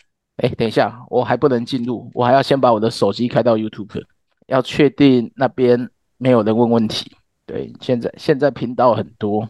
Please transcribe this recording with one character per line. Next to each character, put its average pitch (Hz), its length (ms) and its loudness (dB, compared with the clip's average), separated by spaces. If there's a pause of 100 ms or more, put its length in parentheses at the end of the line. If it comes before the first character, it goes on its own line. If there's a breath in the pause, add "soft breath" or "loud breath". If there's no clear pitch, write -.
(380)
哎， 127 200 0
等 117 100 -2
一 107 40 -4
下， 113 280 -2 (100)
我 123 140 0
还 123 140 -2
不 147 100 0
能 120 160 0
进 120 200 -6
入， 117 280 -8
我 120 140 -2
还 123 80 4
要 135 80 4
先 139 180 0
把 127 140 4
我 107 60 0
的 110 100 0
手 101 240 -2
机 120 140 -4
开 117 160 0
到 117 120 2
YouTube， 110 460 -8 (460)
要 131 160 0
确 147 260 2
定 127 460 2
那 131 120 -2
边 123 400 0 (300)
没 127 140 0
有 120 100 4
人 110 160 0
问 117 140 2
问 113 160 2
题。 - 240 -8 (340)
对， - 340 -10
现 123 220 -2
在， - 160 -6
现 147 200 0
在 139 120 0
频 123 240 -8
道 123 220 2
很 110 120 -6 (120)
多， 107 300 -4